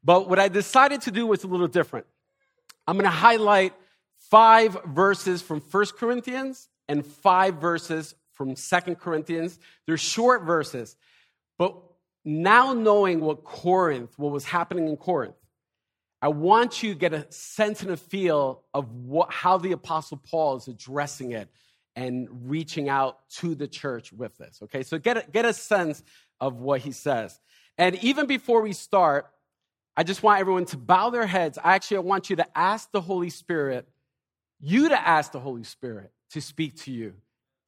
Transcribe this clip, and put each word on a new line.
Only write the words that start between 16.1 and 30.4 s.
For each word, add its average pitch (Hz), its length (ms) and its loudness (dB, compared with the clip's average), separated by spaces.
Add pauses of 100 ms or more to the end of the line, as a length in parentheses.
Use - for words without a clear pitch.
I 135 80 -2
want 190 520 2
you 208 120 -4
to 147 60 -12
get 165 140 0
a 151 180 -8
sense 208 500 -4
and 190 100 -8
a 165 60 -6
feel 151 680 -2 (100)
of 131 200 -6
what, 127 380 -2
how 185 260 2
the 180 160 -4
Apostle 156 440 -6
Paul 151 380 -2
is 123 120 -14
addressing 131 680 -8
it 104 160 -10 (460)
and 127 320 -8 (220)
reaching 151 400 -6
out 135 300 -2 (100)
to 170 240 -6
the 143 140 -8
church 123 440 -10
with 110 260 -12
this, - 260 -20
okay? 131 180 -8
So 160 160 -8
get 233 200 0
a, - 120 -6
get 226 160 0
a 226 80 2
sense 175 480 -2 (400)
of 127 140 -4
what 131 260 -4
he 139 100 -10
says. 117 480 -6 (380)
And 185 200 2
even 269 280 0
before 240 360 0
we 214 120 -6
start, 156 540 0 (680)
I 165 80 0
just 185 200 -4
want 208 160 6
everyone 185 280 0